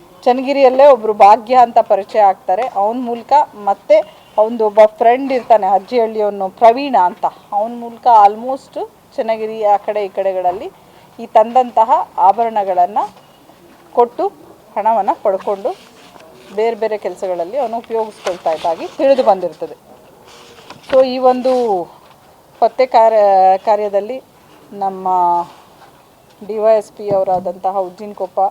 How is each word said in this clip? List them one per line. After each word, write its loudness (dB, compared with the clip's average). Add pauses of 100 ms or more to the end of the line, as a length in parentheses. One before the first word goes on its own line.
(240)
ಚನ್ನಗಿರಿಯಲ್ಲೇ 2
ಒಬ್ರು 4
ಭಾಗ್ಯ 4
ಅಂತ 4
ಪರಿಚಯ 0
ಆಗ್ತಾರೆ. 0
ಅವನ -4
ಮೂಲಕ -6 (220)
ಮತ್ತೆ 0 (380)
ಅವನದು 0
ಒಬ್ಬ 2
ಫ್ರೆಂಡ್ 0
ಇರ್ತಾನೆ 2
ಅಜ್ಜಿಹಳ್ಳಿಯವನು -2
ಪ್ರವೀಣ 2 (100)
ಅಂತ, -4 (260)
ಅವನ -4
ಮೂಲಕ -12 (200)
almost -8 (260)
ಚನ್ನಗಿರಿ -6
ಆ 2
ಕಡೆ -6
ಈ -4
ಕಡೆಗಳಲ್ಲಿ -4 (480)
ಈ -14
ತಂದಂತಹ 0
ಆಭರಣಗಳನ್ನ 0 (960)
ಕೊಟ್ಟು -2 (500)
ಹಣವನ್ನ -2 (140)
ಪಡ್ಕೊಂಡು -4 (800)
ಬೇರೆ -2
ಬೇರೆ -4
ಕೆಲಸಗಳಲ್ಲಿ -8
ಅವನು -6
ಉಪಯೋಗಿಸ್ಕೊಳ್ತಾ -8
ಇದ್ದಾಗಿ -6
ತಿಳಿದು 0
ಬಂದಿರ್ತದೆ. -4 (1160)
So 4
ಈ -4
ಒಂದು 0 (760)
ಪತ್ತೆ 0
ಕಾರ್ಯ, 2 (400)
ಕಾರ್ಯದಲ್ಲಿ -4 (500)
ನಮ್ಮ -8 (1400)
ಡಿ -8
ವೈ 2
ಎಸ್ -8
ಪಿ -12
ಅವರಾದಂತಹ -4
ಉಜ್ಜಿನಕೊಪ್ಪ -8 (120)